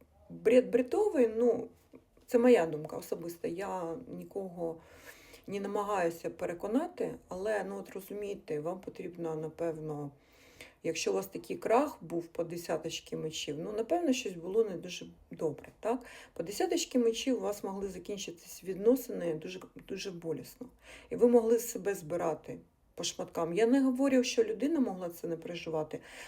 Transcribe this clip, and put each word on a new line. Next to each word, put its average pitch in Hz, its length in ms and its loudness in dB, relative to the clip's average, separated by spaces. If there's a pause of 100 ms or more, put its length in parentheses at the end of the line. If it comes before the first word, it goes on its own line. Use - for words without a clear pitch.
(300)
бред 226 400 6
бредовий, 277 680 4
ну, 233 300 4 (600)
це 240 120 4
моя 233 260 8
думка 156 320 -6
особиста, 170 500 -6
я 175 480 -6 (120)
нікого 175 680 -6 (720)
не 196 120 -4
намагаюся 196 720 0
переконати, 196 840 -2 (140)
але, 196 360 -2
ну, 196 160 -8
от - 140 -12
розумієте, 196 680 -8
вам 170 200 -4
потрібно, 170 560 -8
напевно, 156 760 -6 (720)
якщо 160 280 0
у - 20 2
вас 190 140 -2
такий 180 300 -8
крах 247 440 2
був 170 260 -6
по - 160 -4
десяточці 165 720 -6
мечів, 156 440 -6
ну, 185 120 -6
напевно, 269 420 2
щось 214 200 -2
було 185 300 2
не 196 140 -4
дуже 175 280 -10 (260)
добре, 156 360 -4 (120)
так? 240 200 0 (340)
По - 100 -6
десяточці 285 540 0
мечів 233 400 2
у 196 40 -6
вас 202 220 -4
могли 196 240 -4
закінчитись 180 760 -10
відносини 190 680 2
дуже, 180 260 -8 (280)
дуже 196 240 -6
болісно. 165 560 -8 (420)
І - 60 -6
ви 247 120 10
могли 233 320 8
себе 202 360 -2
збирати 165 600 -4 (440)
по 175 40 -4
шматкам. 170 480 -4
Я 214 140 4
не 269 140 6
говорю, 262 420 4
що 233 200 2
людина 247 360 0
могла 185 300 0
це 170 180 -8
не 165 100 -2
переживати, 160 600 -6 (280)